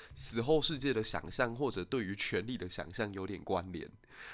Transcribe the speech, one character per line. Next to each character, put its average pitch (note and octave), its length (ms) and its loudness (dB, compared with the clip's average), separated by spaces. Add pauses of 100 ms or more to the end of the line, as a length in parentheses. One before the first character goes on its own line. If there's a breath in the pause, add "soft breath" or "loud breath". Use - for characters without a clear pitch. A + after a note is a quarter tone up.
(160 loud breath)
死 - 260 2
后 D3 200 6
世 D3+ 160 2
界 C3+ 160 2
的 A2 100 2
想 E2 260 0
象， A#2 240 2
或 C3 160 0
者 F#2 140 -2
对 A#2 220 0
于 F#2+ 100 -2
权 G2 320 0
力 B2 100 -2
的 F2+ 120 -6
想 - 240 -6
象 G#2+ 200 0
有 F#2+ 140 -4
点 F#2+ 160 -6
关 F#2 300 0
联。 - 180 -6 (420 loud breath)